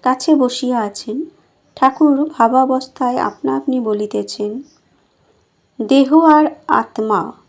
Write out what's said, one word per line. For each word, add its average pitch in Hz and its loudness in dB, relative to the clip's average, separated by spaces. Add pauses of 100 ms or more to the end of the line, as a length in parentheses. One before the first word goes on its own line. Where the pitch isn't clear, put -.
কাছে 262 2
বসিয়া 247 0
আছেন। 208 -8 (540)
ঠাকুর 285 2
ভাবাবস্থায় 254 0
আপনা 262 -4
আপনি 262 -2
বলিতেছেন, 208 -6 (1160)
"দেহ 269 4
আর 302 6 (220)
আত্মা 220 -2 (160)